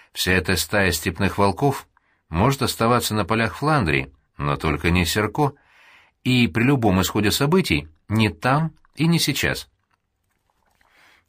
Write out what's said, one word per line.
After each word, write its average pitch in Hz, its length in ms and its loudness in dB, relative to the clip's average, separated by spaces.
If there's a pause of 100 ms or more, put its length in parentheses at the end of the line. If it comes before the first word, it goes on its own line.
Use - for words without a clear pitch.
(120)
«Вся - 200 -2
эта 92 240 2
стая 95 360 0
степных 92 460 -4
волков 101 480 0 (420)
может 120 340 0
оставаться 113 520 0
на 104 100 -2
полях 113 320 -2
Фландрии, 87 560 -2 (240)
но 71 200 -2
только 80 340 -2
не 90 140 2
Серко, 110 480 -2 (680)
и 123 240 2
при 113 160 -2
любом 113 380 4
исходе 104 300 0
событий 143 580 0 (200)
не 107 200 2
там 143 440 -2 (220)
и 160 120 -2
не 170 120 2
сейчас». - 500 -2 (1600)